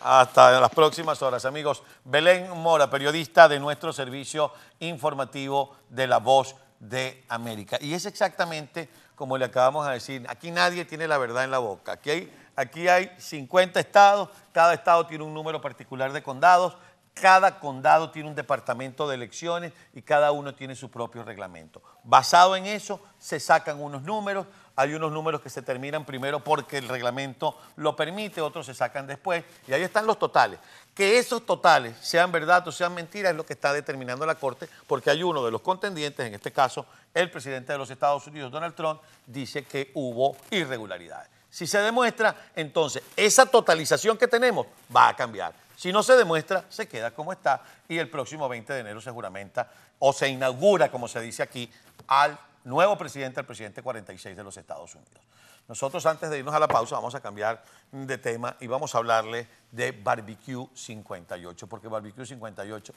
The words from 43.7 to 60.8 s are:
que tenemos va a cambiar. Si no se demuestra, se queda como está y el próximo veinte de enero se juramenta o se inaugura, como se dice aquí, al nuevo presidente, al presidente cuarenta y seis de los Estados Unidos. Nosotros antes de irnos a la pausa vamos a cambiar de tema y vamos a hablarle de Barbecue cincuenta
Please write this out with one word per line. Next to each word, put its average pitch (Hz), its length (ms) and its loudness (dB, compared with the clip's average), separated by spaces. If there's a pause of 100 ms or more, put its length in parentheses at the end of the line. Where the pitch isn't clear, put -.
que 247 100 2
tenemos 233 380 0 (280)
va 120 140 8
a 110 80 -2
cambiar. 101 380 -8 (220)
Si 180 160 -6
no 208 100 2
se 247 140 6
demuestra, 175 540 0
se 214 180 -12
queda 117 220 -8
como 156 220 -12
está 139 300 -2 (260)
y 165 80 -6
el 151 140 -4
próximo 147 380 -8
veinte 120 260 -10
de 131 60 -6
enero 107 200 -14
se 123 100 -14
juramenta 101 600 -10 (280)
o 139 140 4
se 139 160 -2
inaugura, 135 600 2
como 120 180 -8
se 120 120 -10
dice 113 220 -8
aquí, 123 280 -8 (360)
al 143 320 2 (260)
nuevo 170 320 2
presidente, 139 440 -10
al 135 60 -14
presidente 107 360 -16
cuarenta 107 300 -10
y 92 60 -18
seis 95 180 -16
de 104 60 -16
los 98 140 -18
Estados 82 380 -18
Unidos. - 280 -20 (460)
Nosotros 139 380 -6
antes 160 240 -2
de 151 80 -6
irnos 139 160 -8
a 151 40 2
la 151 100 2
pausa 120 280 0
vamos 120 180 -8
a 139 60 -12
cambiar 104 420 -6 (280)
de 135 280 -10
tema 120 420 -8
y 131 60 -14
vamos 135 280 -6
a 123 40 2
hablarle 117 500 -2 (220)
de 123 220 -8
Barbecue 117 840 -8
cincuenta 101 600 -16